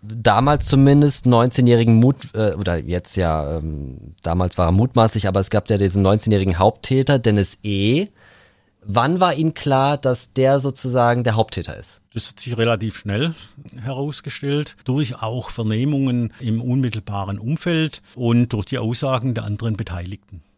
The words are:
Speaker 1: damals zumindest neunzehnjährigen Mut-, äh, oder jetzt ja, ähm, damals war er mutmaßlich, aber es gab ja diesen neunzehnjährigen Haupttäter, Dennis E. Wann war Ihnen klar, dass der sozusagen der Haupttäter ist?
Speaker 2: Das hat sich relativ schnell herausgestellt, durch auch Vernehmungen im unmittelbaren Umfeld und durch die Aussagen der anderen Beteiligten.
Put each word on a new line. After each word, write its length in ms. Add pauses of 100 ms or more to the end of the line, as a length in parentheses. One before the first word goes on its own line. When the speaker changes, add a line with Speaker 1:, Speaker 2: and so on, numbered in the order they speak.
Speaker 1:
damals 640
zumindest 580
neunzehnjährigen 680
Mut-, 400
äh, 200
oder 220
jetzt 400
ja, 420
ähm, 640
damals 360
war 80
er 60
mutmaßlich, 540
aber 140
es 80
gab 220
ja 80
diesen 240
neunzehnjährigen 560
Haupttäter, 600
Dennis 440
E. 460 (800)
Wann 320
war 140
Ihnen 220
klar, 420
dass 380
der 260
sozusagen 640
der 120
Haupttäter 380
ist? 280 (100)
Speaker 2:
Das 160
hat 120
sich 180
relativ 400
schnell 360 (460)
herausgestellt, 1040
durch 380
auch 280
Vernehmungen 920
im 200
unmittelbaren 800
Umfeld 640 (120)
und 380
durch 140
die 120
Aussagen 560
der 100
anderen 320
Beteiligten. 680 (160)